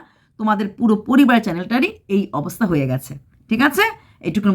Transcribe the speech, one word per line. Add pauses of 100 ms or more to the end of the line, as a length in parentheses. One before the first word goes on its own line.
(400)
তোমাদের (100)
পুরো (120)
পরিবার
চ্যানেলটারই (260)
এই (160)
অবস্থা
হয়ে
গেছে। (360)
ঠিক
আছে, (420)
এইটুকুন